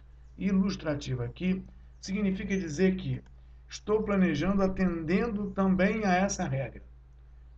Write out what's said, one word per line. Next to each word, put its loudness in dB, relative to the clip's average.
ilustrativa -2
aqui, -4
significa -2
dizer 2
que -6
estou -2
planejando 2
atendendo 0
também 2
a 4
essa 0
regra. -6